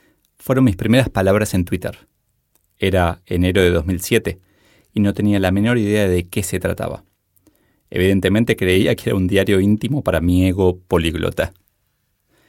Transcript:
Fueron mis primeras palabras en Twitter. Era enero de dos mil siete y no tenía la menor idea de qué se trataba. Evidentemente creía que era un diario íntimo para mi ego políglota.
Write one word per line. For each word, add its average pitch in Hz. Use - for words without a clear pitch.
Fueron 131
mis 107
primeras 120
palabras 98
en 92
Twitter. -
Era 92
enero 90
de 90
dos 82
mil 87
siete 110
y 107
no 101
tenía 104
la 92
menor 107
idea 104
de 90
qué 104
se 92
trataba. -
Evidentemente 98
creía 92
que -
era -
un 92
diario 95
íntimo 107
para 82
mi 90
ego 90
políglota. 87